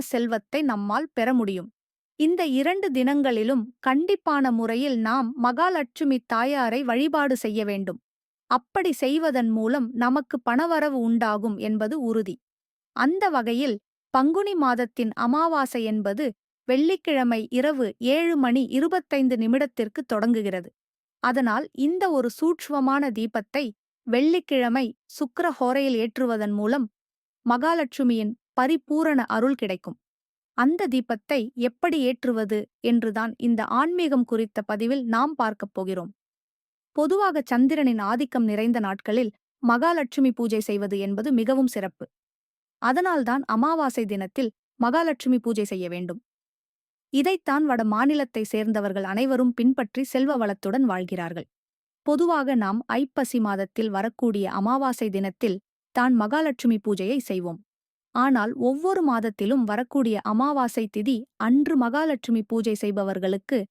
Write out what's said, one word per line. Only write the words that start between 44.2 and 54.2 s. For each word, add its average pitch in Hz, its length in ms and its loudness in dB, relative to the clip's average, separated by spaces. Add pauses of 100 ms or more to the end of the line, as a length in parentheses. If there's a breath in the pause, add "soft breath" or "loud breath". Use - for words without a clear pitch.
மகாலட்சுமி 254 600 2
பூஜை 214 260 -2
செய்ய 190 240 -6
வேண்டும். 175 300 -8 (920)
இதைத்தான் 302 520 2
வட 247 200 2
மாநிலத்தை 254 580 0
சேர்ந்தவர்கள் 208 600 -2
அனைவரும் 247 480 0
பின்பற்றி 247 500 0
செல்வ 269 340 0
வளத்துடன் 214 480 -2
வாழ்கிறார்கள். 180 640 -4 (580)
பொதுவாக 294 500 2
நாம் 208 240 0 (120)
ஐப்பசி 254 480 -2
மாதத்தில் 208 520 -2
வரக்கூடிய 202 600 -2